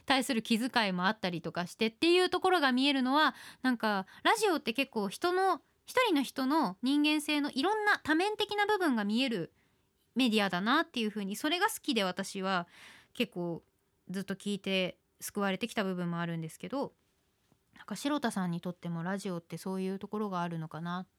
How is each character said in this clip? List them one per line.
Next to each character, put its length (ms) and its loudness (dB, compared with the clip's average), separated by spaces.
対 180 2
す 100 -2
る 80 0
気 160 2
遣 300 0
い 40 -2
も 140 0
あ 40 4
っ 80 -4
た 120 -2
り 120 -6
と 100 -8
か 140 -4
し 80 -14
て 140 0
っ 20 0
て 220 2
い 100 6
う 80 2
と 100 0
こ 100 4
ろ 100 4
が 120 4
見 140 4
え 60 4
る 100 2
の 120 2
は、 200 4
な 100 2
ん 40 2
か 300 0
ラ 140 4
ジ 120 2
オ 80 4
っ 40 0
て 120 -4
結 200 -2
構 160 -2
人 240 -2
の、 300 2
一 100 -4
人 80 4
の 80 4
人 240 -4
の 360 2
人 200 2
間 180 4
性 200 0
の 100 -2
い 120 -4
ろ 120 2
ん 100 -2
な 140 4
多 160 0
面 220 2
的 200 -2
な 100 2
部 120 2
分 160 2
が 100 0
見 180 0
え 60 0
る 240 -4
メ 160 4
デ 60 2
ィ 80 4
ア 40 2
だ 120 0
な 220 2
っ 40 2
て 140 -6
い 40 0
う 60 0
ふ 80 -8
う 60 -4
に、 100 -4
そ 140 -2
れ 100 0
が 80 2
好 140 -2
き 140 -2
で 100 2
私 380 -4
は 260 0
結 180 -2
構 320 -6
ず 120 -6
っ 40 -6
と 100 -6
聞 200 -4
い 60 -4
て 380 -2
救 200 -8
わ 100 0
れ 80 -2
て 80 -4
き 80 -8
た 80 -2
部 120 -2
分 160 -2
も 100 -4
あ 60 -4
る 100 -4
ん 40 -6
で 80 -6
す 100 -16
け 100 -12
ど、 240 -6
な 40 -18
ん 20 -18
か 100 -8
城 240 -2
田 100 0
さ 140 -2
ん 60 -2
に 100 -4
と 100 -8
っ 40 -8
て 160 -10
も 120 -6
ラ 140 -4
ジ 140 -6
オ 80 -4
っ 20 -8
て 160 -14
そ 200 -6
う 40 -4
い 80 -2
う 100 -4
と 100 -12
こ 100 -8
ろ 100 -4
が 140 -4
あ 60 -4
る 100 -6
の 100 -8
か 140 -10
な 180 -6
っ 60 -12